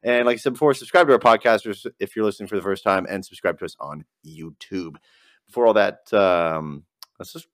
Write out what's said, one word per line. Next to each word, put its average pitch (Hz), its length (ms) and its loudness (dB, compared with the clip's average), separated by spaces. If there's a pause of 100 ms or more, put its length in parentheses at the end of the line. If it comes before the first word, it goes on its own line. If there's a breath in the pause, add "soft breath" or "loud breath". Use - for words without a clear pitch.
And 120 220 0
like 120 100 2
I - 20 -16
said 127 160 -4
before, 143 200 0
subscribe 160 340 2
to 139 60 6
our 117 60 4
podcast 113 680 2 (120)
if - 160 -8
you're 110 100 -2
listening 101 220 -6
for 104 80 -8
the 95 60 -2
first 95 220 -6
time, 95 260 0
and 95 160 -8
subscribe 87 340 -6
to 90 60 -10
us 80 140 -14
on 76 260 -14 (200)
YouTube. 80 720 -14 (520 soft breath)
Before 120 200 -2
all 110 60 6
that, 98 400 0
um, 80 720 0 (360)
let's - 140 -16
just 165 200 -18